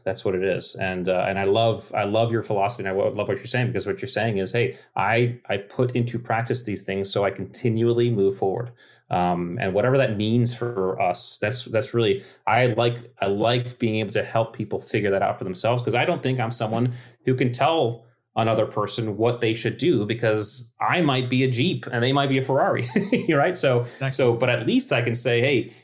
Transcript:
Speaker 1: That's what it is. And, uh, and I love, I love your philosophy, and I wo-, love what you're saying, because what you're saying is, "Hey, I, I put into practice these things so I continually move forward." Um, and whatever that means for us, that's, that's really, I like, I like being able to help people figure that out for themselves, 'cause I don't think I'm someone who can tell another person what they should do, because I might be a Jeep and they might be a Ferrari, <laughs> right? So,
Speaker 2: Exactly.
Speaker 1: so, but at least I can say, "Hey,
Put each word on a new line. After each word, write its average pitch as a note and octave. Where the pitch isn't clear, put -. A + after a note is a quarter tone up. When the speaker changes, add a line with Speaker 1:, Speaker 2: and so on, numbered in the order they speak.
Speaker 1:
That's -
what G2
it F#2
is. F2+
And, F#2
uh, F#2
and F#2+
I G2
love, A2
I G#2+
love A2
your A2+
philosophy, G2+
and G2
I F#2+
wo-, G2+
love G#2
what G2
you're -
saying, B2
because G2+
what G2
you're G2+
saying G#2+
is, F#2+
"Hey, A#2
I, A#2+
I G2+
put A#2+
into A#2+
practice A#2
these G2+
things G2
so G2+
I G2
continually A#2
move G2
forward." F#2+
Um, F2
and F#2+
whatever A#2+
that B2
means A#2
for G2
us, -
that's, G#2+
that's A2
really, A#2
I A#2+
like, A#2+
I F#2+
like A#2
being A2
able G#2
to G#2
help -
people G2+
figure G2+
that G2
out G2
for -
themselves, A2
'cause A2
I C3
don't E3
think C#3
I'm A#2
someone A#2
who C3
can C3
tell C#3
another A2+
person G#2+
what A#2
they A2+
should A2
do, C3
because G#2+
I A#2+
might C3
be B2+
a C3
Jeep B2+
and A#2+
they C3+
might C#3+
be C3+
a C3
Ferrari, C#3
<laughs> -
right? D#3+
So, B2+
Speaker 2:
Exactly. C3+
Speaker 1:
so, B2+
but A#2+
at A#2+
least A#3+
I A#2+
can A#2+
say, A#2+
"Hey, C3